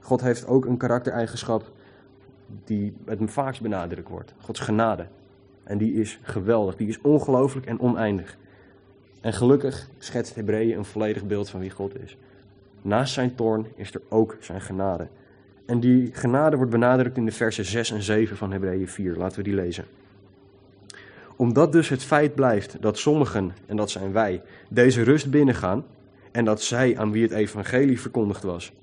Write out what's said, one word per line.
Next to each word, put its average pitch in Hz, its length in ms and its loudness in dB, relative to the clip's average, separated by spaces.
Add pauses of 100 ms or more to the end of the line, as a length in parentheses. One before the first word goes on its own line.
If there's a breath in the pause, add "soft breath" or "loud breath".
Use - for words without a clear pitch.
God 127 200 0
heeft 123 260 0
ook 127 180 4
een 123 120 -2
karaktereigenschap 120 960 -2 (920 loud breath)
die 104 300 -4 (100)
het 107 200 -8
vaakst 131 380 -6
benadrukt 90 460 -6
wordt. - 300 -14
Gods - 220 -10
genade. 107 460 0 (580)
En 104 140 -6
die 107 140 0
is 107 300 -2
geweldig. 104 540 0
Die 107 120 -4
is 113 120 -8
ongelooflijk 135 640 2
en 117 140 -6
oneindig. 104 560 -2 (840 soft breath)
En 113 120 -4
gelukkig 131 560 2 (100)
schetst - 360 -8
Hebreeën 107 440 -2
een 104 60 -6
volledig 107 420 -4
beeld 101 240 -4
van 92 100 -12
wie 95 100 -8
God 98 320 -10
is. - 140 -18 (680 soft breath)
Naast 113 300 0
zijn 123 220 -2
toorn 113 400 0
is 101 200 -14
er - 140 -8
ook 110 320 2
zijn 95 200 -12
genade. 92 460 -4 (600 soft breath)
En 120 140 0
die 127 320 4
genade 143 440 2
wordt 127 140 0
benadrukt 127 460 4
in 123 80 0
de 110 80 -2
versen 110 320 -2
zes 110 260 -4
en 107 120 -6
zeven 107 340 0
van 95 160 -6
Hebreeën 95 360 -4
vier. 92 280 -6
Laten 90 220 -4
we 101 60 -6
die 98 100 -2
lezen. 87 300 -4 (1500 loud breath)
"Omdat 127 360 4
dus 160 160 6
het 135 140 -2
feit 147 320 2
blijft 120 480 0
dat 107 160 0
sommigen, 123 540 0 (140)
en 104 100 -6
dat 104 140 -2
zijn 95 220 -6
wij, 101 300 0 (260 loud breath)
deze 120 340 6
rust 135 280 4
binnengaan, 127 540 2 (480 soft breath)
en 120 120 0
dat 107 180 2
zij 123 360 2
aan 107 140 0
wie 110 100 2
het 110 100 2
evangelie 117 680 0
verkondigd 104 420 -4
was 90 300 -8 (100)